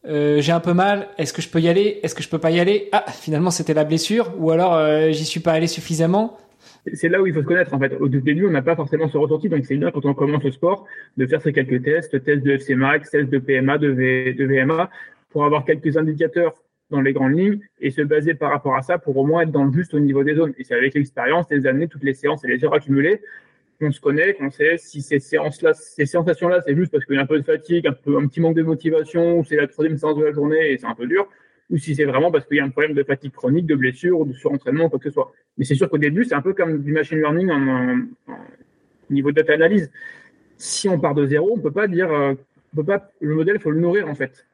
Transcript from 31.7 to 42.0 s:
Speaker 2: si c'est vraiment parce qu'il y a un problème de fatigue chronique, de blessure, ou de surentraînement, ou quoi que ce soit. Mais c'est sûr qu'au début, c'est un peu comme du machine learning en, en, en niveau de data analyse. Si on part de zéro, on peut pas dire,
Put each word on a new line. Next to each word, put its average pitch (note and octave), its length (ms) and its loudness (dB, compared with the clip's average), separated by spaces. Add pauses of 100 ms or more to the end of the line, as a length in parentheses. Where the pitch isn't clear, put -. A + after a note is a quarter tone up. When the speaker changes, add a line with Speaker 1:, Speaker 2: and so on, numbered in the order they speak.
Speaker 2:
si D3 180 -4
c'est D3 80 2
vraiment C#3+ 260 2
parce D#3 160 0
qu'il D3 120 0
y - 20 4
a C#3 60 0
un C3+ 60 -4
problème D3+ 220 0
de C#3 100 0
fatigue C3+ 280 -4
chronique, D#3 340 0
de D3+ 100 2
blessure, C3+ 440 0
ou D3+ 60 0
de B2+ 80 -6
surentraînement, C#3+ 540 -2
ou - 20 2
quoi C#3 100 -4
que - 60 -10
ce D3 80 -6
soit. - 180 -2 (260)
Mais C#3 60 -2
c'est C#3 120 0
sûr D#3+ 140 0
qu'au D#3 80 -2
début, D3+ 280 2
c'est G3 100 -2
un C#3+ 60 -2
peu F#3+ 120 -2
comme E3 300 -2
du D3 80 -4
machine D#3 280 0
learning E3 320 2
en, C#3 180 0
en, B2+ 300 0 (280)
en - 100 -16 (720)
niveau C#3 220 2
de D3 60 2
data D#3 160 2
analyse. E3 360 2 (680)
Si - 320 -6
on F3 100 0
part C#3+ 160 0
de C#3+ 100 2
zéro, D3+ 300 0
on A3 60 -4
peut D3 100 -2
pas G3+ 160 -2
dire, F3+ 240 0